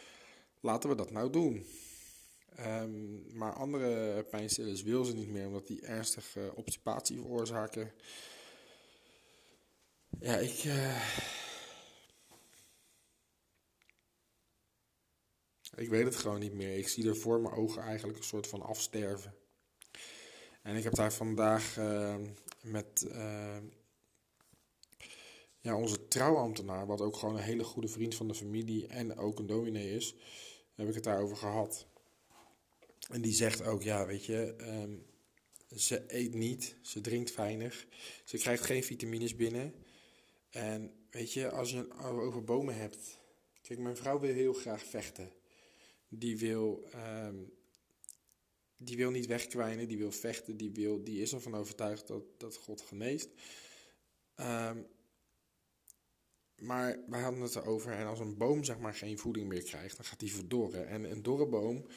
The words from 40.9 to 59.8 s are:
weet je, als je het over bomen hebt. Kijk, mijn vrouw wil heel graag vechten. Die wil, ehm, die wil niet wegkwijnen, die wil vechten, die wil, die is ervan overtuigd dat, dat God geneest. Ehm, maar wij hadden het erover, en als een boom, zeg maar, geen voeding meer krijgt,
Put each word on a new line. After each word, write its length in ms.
weet 240
je, 160
als 220
je 60
het 260
over 400
bomen 320
hebt. 440
Kijk, 180
mijn 180
vrouw 220
wil 140
heel 200
graag 300
vechten. 480
Die 300
wil, 540
ehm, 440
die 200
wil 140
niet 140
wegkwijnen, 640
die 100
wil 140
vechten, 460
die 140
wil, 320
die 180
is 120
ervan 220
overtuigd 520
dat, 160
dat 180
God 260
geneest. 480
Ehm, 420
maar 520
wij 140
hadden 200
het 140
erover, 360
en 160
als 120
een 180
boom, 260
zeg 160
maar, 140
geen 240
voeding 300
meer 160
krijgt, 320